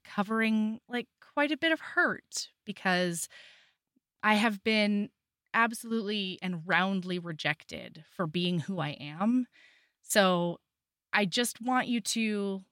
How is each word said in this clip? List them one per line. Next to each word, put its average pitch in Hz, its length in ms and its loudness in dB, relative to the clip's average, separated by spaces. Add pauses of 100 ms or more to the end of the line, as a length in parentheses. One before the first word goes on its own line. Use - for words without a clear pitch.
covering, 220 840 0
like, 240 200 -4 (260)
quite 294 180 2
a 294 40 -2
bit 320 160 2
of 311 80 0
hurt - 720 -2 (160)
because 180 600 0 (920)
I 214 120 4
have 208 300 2
been 208 460 2 (440)
absolutely 220 880 -2
and 180 240 -4
roundly 185 520 0
rejected 156 920 -6
for 180 160 -4
being 175 340 0
who 185 200 -6
I 147 100 -4
am. 202 560 -2 (560)
So 180 580 2 (520)
I 202 140 4
just 233 360 -2
want 254 260 0
you 240 140 0
to," 202 680 -2